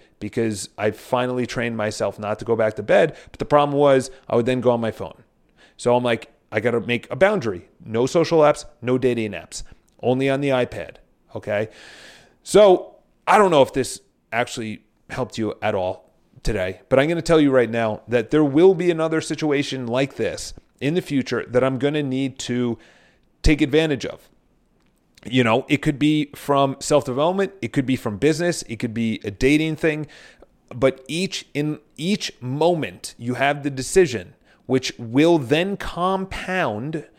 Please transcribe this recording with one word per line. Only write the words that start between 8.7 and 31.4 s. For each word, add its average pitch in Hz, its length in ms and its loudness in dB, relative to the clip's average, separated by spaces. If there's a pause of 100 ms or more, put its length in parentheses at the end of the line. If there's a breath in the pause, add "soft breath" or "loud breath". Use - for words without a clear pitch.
no 127 160 0
dating 117 360 0
apps. - 300 -12 (380 soft breath)
Only 131 280 0
on 135 100 0
the 143 80 -2
iPad." 123 480 -4 (400)
Okay? 107 320 -2 (760 loud breath)
So 190 520 6 (320)
I 185 100 6
don't 196 140 6
know 151 100 6
if 127 120 2
this - 260 -4 (320)
actually 113 540 -6 (240)
helped - 280 -8
you 107 240 -4
at 104 140 -2
all 92 380 -6 (300)
today, 95 440 -2
but 127 100 4
I'm 143 120 4
gonna 170 120 -2
tell 160 200 4
you 143 100 4
right 127 180 4
now 113 380 -2
that 113 220 -2
there 156 140 4
will 156 300 6
be 175 160 0
another 160 300 -2
situation 143 680 -4
like 131 300 -2
this - 380 -6 (260)
in 139 140 -2
the 180 80 0
future 127 480 -4
that 123 120 2
I'm 131 160 0
gonna 143 260 -2
need 135 360 -4
to 120 380 -2 (640 soft breath)
take 147 180 4
advantage 147 440 0
of. - 240 -14 (960)
You 123 180 2
know, 117 240 4
it 143 140 0
could 147 180 -2
be 151 360 0
from 139 440 0
self-development, 151 720 0 (100)
it - 120 -8
could 143 120 0
be 127 120 0
from 110 180 -6
business, 156 540 0
it 117 80 -8
could 117 160 -6
be 113 320 -2
a 107 60 -4
dating 151 440 2
thing, 151 320 -2 (640 loud breath)
but 127 360 0
each, 180 440 -6